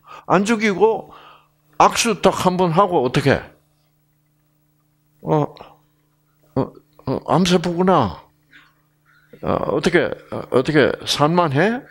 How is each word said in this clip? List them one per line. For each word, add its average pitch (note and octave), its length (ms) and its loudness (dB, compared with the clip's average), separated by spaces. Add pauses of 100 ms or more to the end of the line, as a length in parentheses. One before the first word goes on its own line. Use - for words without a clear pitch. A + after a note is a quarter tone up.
(280)
안 G3 180 2
죽이고 G#3+ 680 0 (680)
악수 G3+ 420 0
딱 - 240 2
한 F3+ 120 0
번 F3+ 140 0
하고 F3 320 2
어떻게? B2+ 380 0 (1800)
어, D#3 240 0 (1120)
어, - 720 -8
암세포구나. F3 920 0 (1200)
어, - 100 -4 (200)
어떻게, D#3 320 0 (280)
어, A2 100 -10 (100)
어떻게 C3+ 400 2 (140)
산만해? E3+ 840 0